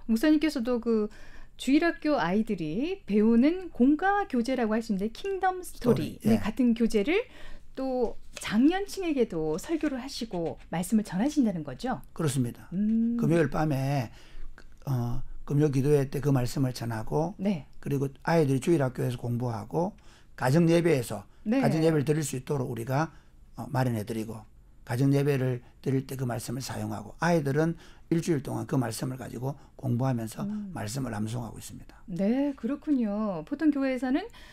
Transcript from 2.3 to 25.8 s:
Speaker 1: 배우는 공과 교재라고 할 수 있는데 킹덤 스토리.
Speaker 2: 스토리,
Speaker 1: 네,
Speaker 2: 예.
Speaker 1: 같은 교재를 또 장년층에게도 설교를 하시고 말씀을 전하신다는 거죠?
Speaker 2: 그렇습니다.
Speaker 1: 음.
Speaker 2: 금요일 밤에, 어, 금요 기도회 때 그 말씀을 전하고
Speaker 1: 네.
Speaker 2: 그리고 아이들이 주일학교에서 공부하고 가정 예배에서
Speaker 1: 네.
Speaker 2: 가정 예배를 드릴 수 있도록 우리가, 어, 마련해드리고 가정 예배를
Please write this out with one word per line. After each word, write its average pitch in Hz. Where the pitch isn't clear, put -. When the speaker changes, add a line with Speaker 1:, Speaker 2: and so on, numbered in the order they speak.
Speaker 1:
배우는 233
공과 370
교재라고 240
할 226
수 226
있는데 202
킹덤 370
스토리. -
Speaker 2:
스토리, -
Speaker 1:
네, 214
Speaker 2:
예. 220
Speaker 1:
같은 240
교재를 233
또 254
장년층에게도 269
설교를 285
하시고 180
말씀을 190
전하신다는 214
거죠? 175
Speaker 2:
그렇습니다. 127
Speaker 1:
음. 226
Speaker 2:
금요일 160
밤에, 139
어, 120
금요 151
기도회 139
때 143
그 139
말씀을 127
전하고 127
Speaker 1:
네. 190
Speaker 2:
그리고 139
아이들이 147
주일학교에서 131
공부하고 120
가정 156
예배에서 160
Speaker 1:
네. 240
Speaker 2:
가정 151
예배를 156
드릴 151
수 139
있도록 131
우리가, 131
어, 110
마련해드리고 113
가정 135
예배를 131